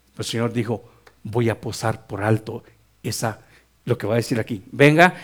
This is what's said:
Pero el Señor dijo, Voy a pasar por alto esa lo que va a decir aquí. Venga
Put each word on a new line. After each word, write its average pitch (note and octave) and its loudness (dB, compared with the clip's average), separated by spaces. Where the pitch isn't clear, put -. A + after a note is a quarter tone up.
Pero A2+ -10
el - -10
Señor A#2 -4
dijo, A2+ -4
Voy A2+ 0
a G#2 -2
pasar A2 -6
por G2+ -8
alto A2 -2
esa A2+ -6
lo A#2+ 0
que - -6
va G#2+ 0
a A#2+ 2
decir A#2 -2
aquí. G#2+ -6
Venga D#3+ 6